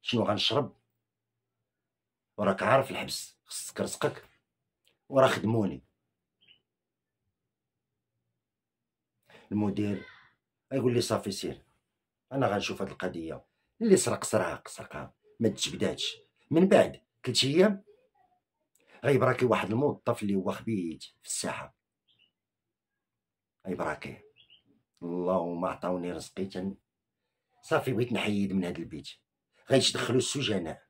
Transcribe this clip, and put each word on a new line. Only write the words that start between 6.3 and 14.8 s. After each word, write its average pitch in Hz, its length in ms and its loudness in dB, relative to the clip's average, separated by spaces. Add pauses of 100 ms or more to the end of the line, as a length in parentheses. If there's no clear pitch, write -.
المدير 101 540 -2 (680)
يقول 127 220 2
لي: 120 60 4
"صافي 107 300 -2
سير، - 320 -8 (680)
انا 135 140 0
غنشوف 98 360 -2
هاد - 80 -6
القضيه، 82 540 -8 (380)
اللي 208 140 8
سرق - 280 0
سرق، 87 440 -2
سرقها، - 460 -14 (260)